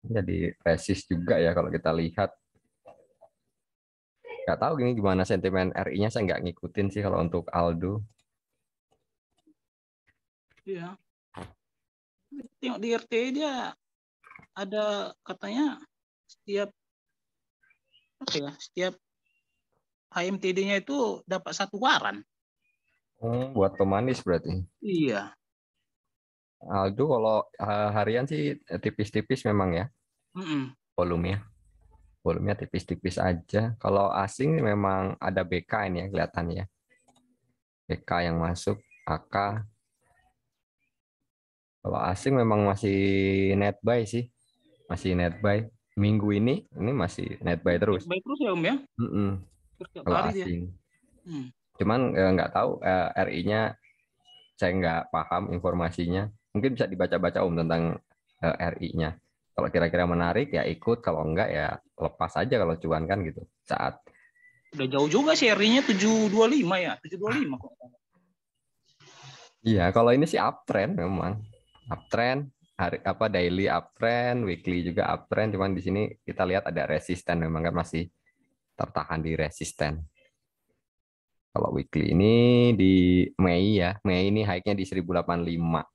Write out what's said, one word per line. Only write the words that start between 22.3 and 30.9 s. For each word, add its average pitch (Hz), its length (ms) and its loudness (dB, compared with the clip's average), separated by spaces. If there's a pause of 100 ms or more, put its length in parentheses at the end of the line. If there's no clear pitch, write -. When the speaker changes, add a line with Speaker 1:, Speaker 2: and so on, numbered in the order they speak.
Speaker 1:
Hmm, 123 320 -2
buat 95 240 2
pemanis 107 400 2
berarti. 87 400 -2 (240)
Speaker 2:
Iya. 139 480 -2 (1300)
Speaker 1:
Aldo 101 560 2
kalau, 110 320 2
eh, 104 480 -2
harian 113 320 0
sih, 147 320 -4
eh, - 160 -10
tipis-tipis 107 720 -2
memang 98 240 2
ya. 90 160 -2 (480)
Speaker 2:
Mm-mm. 151 400 -4 (160)